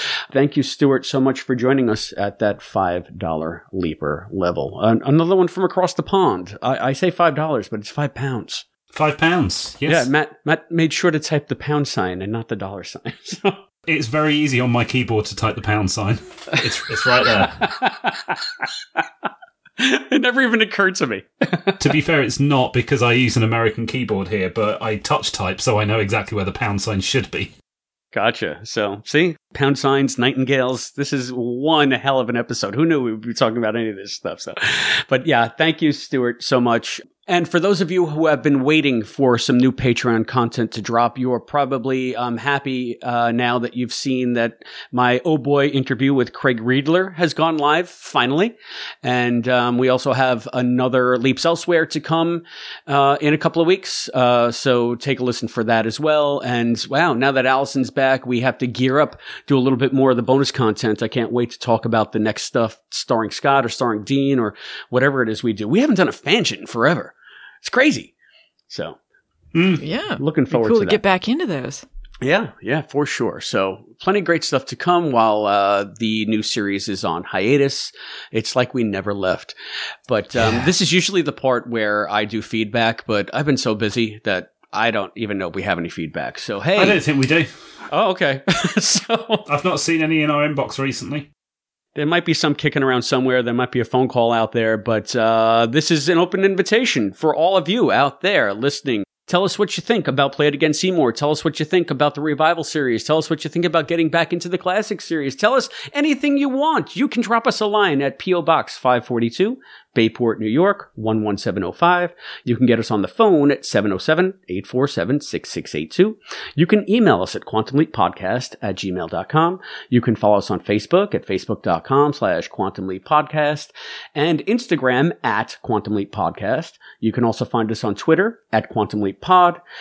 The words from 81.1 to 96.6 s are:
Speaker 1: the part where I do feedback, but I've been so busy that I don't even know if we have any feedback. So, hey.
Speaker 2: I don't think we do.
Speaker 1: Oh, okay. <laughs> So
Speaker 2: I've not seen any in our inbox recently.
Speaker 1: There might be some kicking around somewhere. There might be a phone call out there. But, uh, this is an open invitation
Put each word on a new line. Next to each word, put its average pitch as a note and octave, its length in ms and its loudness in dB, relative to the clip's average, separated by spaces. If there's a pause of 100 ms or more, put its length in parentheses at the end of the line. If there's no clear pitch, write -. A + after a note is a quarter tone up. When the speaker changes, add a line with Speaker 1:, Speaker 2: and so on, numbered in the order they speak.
Speaker 1:
the C#3+ 100 -4
part B2 360 -2
where G#2 420 -2
I G#2+ 140 0
do G#2+ 160 -4
feedback, A2 640 -2
but G2+ 280 -2
I've C#3+ 120 -2
been C#3 100 4
so A2+ 180 -2
busy G#2+ 500 -2
that F#2 260 -2 (220)
I A2 200 0
don't G2+ 240 -4
even G#2 220 -4
know F#2 100 -4
if E2+ 60 -10
we F#2+ 80 -6
have F2 160 0
any E2+ 100 -6
feedback. D#2 500 -8
So, G2+ 220 -8
hey. F3+ 180 0
Speaker 2:
I F#3 60 4
don't F#3+ 180 4
think D3 180 0
we C3 60 2
do. D#3 200 2 (440)
Speaker 1:
Oh, F#3 200 2
okay. C#3 360 0
<laughs> F3+ 60 2 (260)
So - 680 -2
Speaker 2:
I've D3 160 -2
not F3+ 160 0
seen E3 220 0
any D#3 200 0
in D3+ 80 0
our D3 160 0
inbox C3+ 320 -4
recently. C3+ 540 -6 (640)
Speaker 1:
There D3+ 100 -4
might F3 220 0
be D#3+ 80 2
some D3 200 0
kicking C#3+ 280 -2
around B2+ 200 2
somewhere. B2+ 400 2
There A#2 120 -2
might B2 180 -2
be B2 80 0
a A2 40 0
phone B2+ 240 2
call A#2 220 2
out A2+ 220 0
there. A2+ 240 0
But, G#2+ 400 -2
uh, A2+ 540 4
this D3+ 200 0
is D3+ 200 2
an E3+ 80 4
open F3+ 260 2
invitation F#3+ 720 2